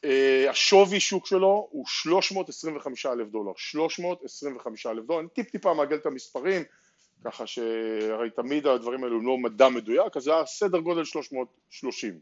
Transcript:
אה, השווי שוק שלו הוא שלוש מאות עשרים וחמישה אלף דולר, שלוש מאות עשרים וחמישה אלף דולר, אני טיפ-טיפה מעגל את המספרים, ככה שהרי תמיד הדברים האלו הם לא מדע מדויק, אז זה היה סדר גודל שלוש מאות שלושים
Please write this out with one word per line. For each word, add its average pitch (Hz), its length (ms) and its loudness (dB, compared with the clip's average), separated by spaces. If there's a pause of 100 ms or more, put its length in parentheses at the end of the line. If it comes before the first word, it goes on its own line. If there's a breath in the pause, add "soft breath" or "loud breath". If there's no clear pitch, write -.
אה, 135 460 4
השווי 196 500 6
שוק - 260 -2
שלו 196 440 2
הוא 127 160 -10
שלוש 185 460 0
מאות 185 160 -6
עשרים 156 280 -10
וחמישה 139 360 -6
אלף 117 160 -4
דולר, 104 280 -6
שלוש 160 420 -4
מאות 175 260 -6
עשרים 135 320 -10
וחמישה 113 340 -10
אלף 110 140 -6
דולר, 160 160 -2
אני 170 80 -10
טיפ-טיפה 196 460 -2
מעגל 226 220 0
את 151 100 -6
המספרים, 147 560 -2 (640 soft breath)
ככה 113 220 -8
שהרי 113 840 -4
תמיד 139 360 -2
הדברים 127 380 0
האלו 120 120 -2
הם 113 100 -2
לא 131 120 0
מדע 123 300 6
מדויק, 123 480 2
אז 139 60 -6
זה 147 120 2
היה 160 120 2
סדר 185 320 0
גודל 165 260 -2
שלוש 147 280 -8
מאות 127 160 -4 (220)
שלושים 110 520 -8